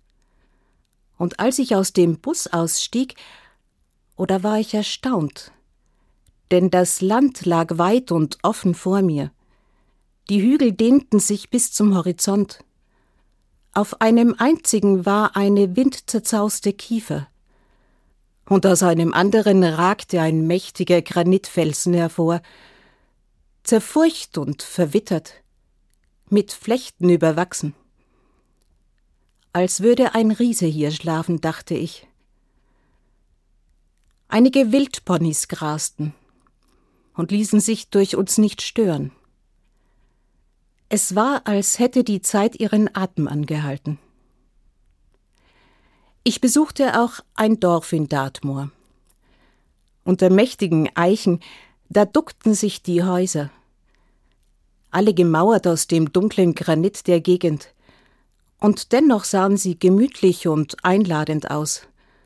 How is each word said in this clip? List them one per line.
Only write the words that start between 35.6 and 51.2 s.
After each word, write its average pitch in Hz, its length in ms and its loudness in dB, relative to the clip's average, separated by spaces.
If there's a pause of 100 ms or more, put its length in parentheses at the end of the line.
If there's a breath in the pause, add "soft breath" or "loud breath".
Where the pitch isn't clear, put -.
und 165 160 -6
ließen 208 300 0
sich 214 300 -4
durch 196 260 0
uns - 220 -2
nicht 214 240 0
stören. 151 500 -4 (1800)
Es - 260 -4
war, 247 320 -2
als 202 320 -2
hätte 247 280 0
die 202 160 -4
Zeit 214 340 0
ihren 214 400 0
Atem 185 320 -4
angehalten. 147 720 -6 (2250)
Ich - 160 0
besuchte 269 600 0
auch 240 180 -4 (160)
ein 220 240 0
Dorf 170 320 0
in 156 160 -2
Dartmoor. 139 640 -6 (1300)
Unter 185 240 2
mächtigen 185 680 2
Eichen, 175 460 0 (480 loud breath)